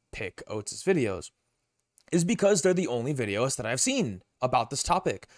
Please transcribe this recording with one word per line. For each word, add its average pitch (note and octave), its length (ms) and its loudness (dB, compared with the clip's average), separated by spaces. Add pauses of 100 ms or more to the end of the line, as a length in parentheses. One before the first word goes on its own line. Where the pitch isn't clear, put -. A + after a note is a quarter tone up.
(120)
pick - 360 -10
Oates' - 360 -10
videos A2+ 480 0 (800)
is E3+ 120 4
because G3+ 380 4
they're F#3 120 4
the F3 140 0
only A#2+ 260 -2
videos A#2 440 0
that A2+ 80 -8
I've B2 160 -2
seen F#3 400 0 (200)
about A#2+ 280 2
this - 140 -4
topic. F3 440 0 (100)